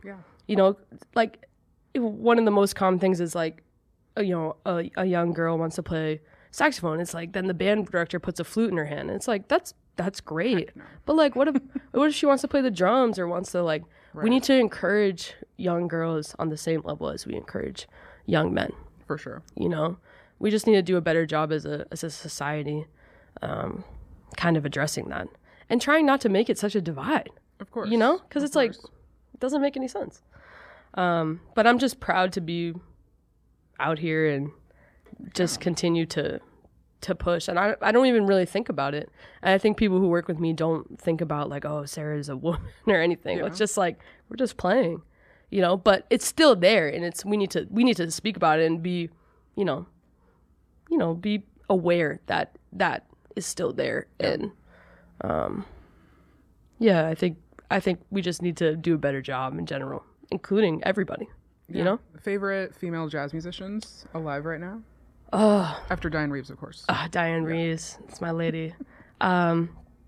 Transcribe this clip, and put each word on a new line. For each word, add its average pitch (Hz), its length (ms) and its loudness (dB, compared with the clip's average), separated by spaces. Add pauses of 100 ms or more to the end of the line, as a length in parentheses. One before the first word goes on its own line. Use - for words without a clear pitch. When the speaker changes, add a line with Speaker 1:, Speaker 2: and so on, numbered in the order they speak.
Speaker 1:
Yeah. 196 120 -16 (320)
Speaker 2:
You 208 80 0
know, 196 220 6 (360)
like, - 320 0 (500)
one 233 440 2
of 233 60 6
the 214 60 4
most 202 240 4
common 185 240 2
things 185 220 2
is, 165 140 -4
like, 165 260 -4 (560)
uh, - 40 0
you 190 120 0
know, 160 220 -4 (100)
a, 170 320 -2
a 185 80 0
young 175 280 2
girl 165 260 0
wants 160 160 -4
to 175 80 -6
play 156 380 -4 (280)
saxophone. 170 500 0
It's 170 140 -6
like, 170 200 -8
then 185 140 -2
the 190 60 0
band 196 340 0
director 170 320 -2
puts - 200 -6
a 175 40 -2
flute 220 280 0
in 175 60 -2
her 156 80 -2
hand. 147 240 -6
And - 80 -4
it's - 100 -10
like, 208 220 -2
that's, - 240 0 (240)
that's 185 240 -4
great. 170 480 -2
Speaker 1:
Heck - 80 -20
no. - 60 -20 (220)
Speaker 2:
But, 302 100 2
like, 302 200 4
what 269 140 4
if, 277 80 2 (180)
Speaker 1:
<laughs> - 160 -12
Speaker 2:
what 285 180 4
if 294 60 -2
she - 100 -2
wants 277 160 6
to 277 60 -4
play 285 140 2
the 254 100 2
drums 208 480 2
or 180 80 -2
wants 180 240 -4
to, 180 100 0
like, 165 220 0 (320)
we - 60 -10
Speaker 1:
Right. 214 80 2
Speaker 2:
need 254 140 4
to 269 140 4
encourage 208 800 0 (220)
young 175 300 -2
girls 165 520 -4
on 160 100 -2
the 156 80 -4
same 160 260 -2
level 156 260 -6
as - 180 -10
we - 80 -6
encourage - 520 -8 (380)
young 170 260 0
men. - 200 -2 (340)
Speaker 1:
For 143 140 -6
sure. - 240 -14 (120)
Speaker 2:
You - 140 -2
know, 165 280 -2 (420)
we 214 120 0
just 208 160 0
need 220 80 8
to 196 60 6
do 185 160 0
a 170 40 0
better 165 240 2
job 156 260 -2
as 151 140 -4
a, 147 260 -6
as - 120 -10
a 170 60 -6
society, 151 760 -6 (560)
um, - 420 -6 (540)
kind 170 180 2
of 151 100 0
addressing 143 440 -4
that - 180 -8 (440)
and 233 100 2
trying 302 240 4
not 277 160 4
to 226 80 2
make 196 200 2
it 196 80 0
such 202 180 -2
a 208 60 0
divide. 165 480 -4 (300)
Speaker 1:
Of 202 120 -16
course. 208 180 -6
Speaker 2:
You 233 80 2
know, 262 220 4 (100)
'cause 285 140 -2
Speaker 1:
Of 294 40 -2
Speaker 2:
it's 285 80 -2
like, 247 180 4
Speaker 1:
course. - 180 -20 (420)
Speaker 2:
it - 60 -18
doesn't 269 220 0
make 277 140 0
any 262 120 -6
sense. - 340 -10 (720)
Um, 170 460 0 (140)
but 214 120 6
I'm 240 120 8
just 254 200 0
proud 185 340 0
to 190 80 -4
be 170 320 -4 (1080)
out 151 200 -2
here 160 300 0
and 143 220 -2 (840)
just 175 260 0
Speaker 1:
Yeah. - 40 -14
Speaker 2:
continue 170 440 0
to, - 320 -4 (640)
to 190 140 -4
push. 175 320 -2
And 175 120 0
I, 202 220 2
I 214 100 2
don't 247 140 6
even 233 220 6
really 196 180 4
think 214 240 -4
about 139 240 -2
it. 147 160 -6 (320)
And 190 120 4
I 196 40 6
think 214 200 2
people 190 220 4
who 190 80 4
work 170 200 2
with 160 120 -4
me 165 140 0
don't 160 460 -2
think 165 220 -2
about, 147 280 -4
like, 143 160 -8
"Oh, 147 200 -6
Sarah's 147 440 -6
a 135 80 -6
woman," 156 240 -2 (140)
<laughs> - 120 -8
or 208 140 6
anything. 170 380 0
Speaker 1:
Yeah. 160 80 -2
Speaker 2:
It's 175 100 -8
just 208 200 0
like, 180 220 0 (300)
we're 226 80 -14
just 254 200 -2
playing, 180 440 2 (480)
you 196 120 0
know, 180 160 4
but 190 320 4
it's - 160 2
still 302 300 6
there. 180 320 4
And 156 160 -4
it's, 175 220 -6
we 208 120 0
need 196 140 0
to, - 180 -2
we 220 140 2
need 247 140 4
to 165 140 -2
speak 208 260 -4
about 160 220 4
it 160 60 4
and 165 180 0
be, 175 260 -2 (460)
you 202 100 0
know, 170 220 -2 (1000)
you 330 80 2
know, 170 160 2
be 208 300 -2 (260)
aware 175 580 2
that - 300 -2 (160)
that 180 320 -2 (300)
is 190 100 -6
still - 260 -4
there. 127 360 -4 (120)
Speaker 1:
Yeah. - 120 0
Speaker 2:
And, - 200 -4 (720)
um, 78 440 -2 (1120)
yeah, 180 280 4
I 160 80 -2
think, 165 220 -2 (340)
I 196 80 2
think 185 200 0 (100)
we 196 120 -2
just 175 200 -4
need 170 160 -2
to 156 180 2
do 165 200 0
a - 20 0
better 139 240 -2
job 131 360 -6
in 165 80 -6
general, 139 380 -8 (280)
including 190 520 0
everybody, 196 440 -2 (400)
you 165 120 -6
Speaker 1:
Yeah. 165 40 0
Speaker 2:
know? 190 160 0 (200)
Speaker 1:
Favorite 196 560 -6
female 165 320 -6
jazz 147 260 -6
musicians 185 800 -10
alive 151 320 -6
right 160 140 -6
now? 202 220 -12 (500)
Speaker 2:
Oh. 196 480 4 (120)
Speaker 1:
After 175 180 -4
Dianne 151 220 -2
Reeves, 139 180 -8
of 135 80 -16
course. - 320 -18
Speaker 2:
Ah, 165 220 -2
Dianne 165 320 0
Speaker 1:
Yeah. 156 100 -4
Speaker 2:
Reeves. 165 540 -4
It's - 140 -12
my 170 100 -4
lady. 165 480 -4
<laughs> - 60 -14 (360)
Um, 170 500 2 (360)